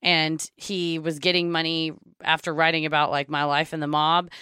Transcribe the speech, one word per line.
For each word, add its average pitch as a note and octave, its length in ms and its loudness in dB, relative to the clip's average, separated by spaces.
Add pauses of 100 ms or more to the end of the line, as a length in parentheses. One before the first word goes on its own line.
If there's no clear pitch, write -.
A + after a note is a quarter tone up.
and D#3+ 540 2
he F3 440 -4
was D#3 200 -4
getting F3 320 2
money D#3+ 400 -2 (300)
after D#3+ 320 -2
writing D#3+ 320 2
about, D3+ 260 2
like, C#3+ 180 -2
my D3 140 -2
life D3 300 0
in D#3+ 60 -6
the D3 80 -4
mob. D#3 420 2 (120)